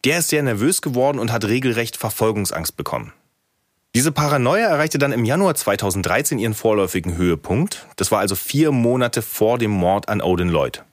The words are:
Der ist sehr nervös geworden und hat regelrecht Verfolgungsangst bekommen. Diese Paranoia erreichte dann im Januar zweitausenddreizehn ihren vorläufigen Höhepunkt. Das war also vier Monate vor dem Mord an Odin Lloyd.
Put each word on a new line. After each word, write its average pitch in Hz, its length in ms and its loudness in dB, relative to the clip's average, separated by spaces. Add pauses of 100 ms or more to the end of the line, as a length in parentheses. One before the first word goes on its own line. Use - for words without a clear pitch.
Der 165 160 2
ist - 100 -2
sehr 151 140 2
nervös 123 380 0
geworden 131 380 0
und 113 120 -2
hat 113 140 -2
regelrecht 117 520 -2
Verfolgungsangst 104 760 -2
bekommen. - 380 -8 (800)
Diese 143 200 2
Paranoia 147 560 2
erreichte 151 280 0
dann 139 140 2
im 113 140 0
Januar 165 280 2
zweitausenddreizehn 101 880 0
ihren 110 140 0
vorläufigen 92 640 0
Höhepunkt. 90 680 0 (120)
Das 95 120 -2
war 107 100 2
also 98 160 0
vier 147 360 0
Monate 120 500 2
vor 113 360 0
dem 107 140 0
Mord 95 360 0
an 107 140 -2
Odin 90 260 0
Lloyd. 73 460 -2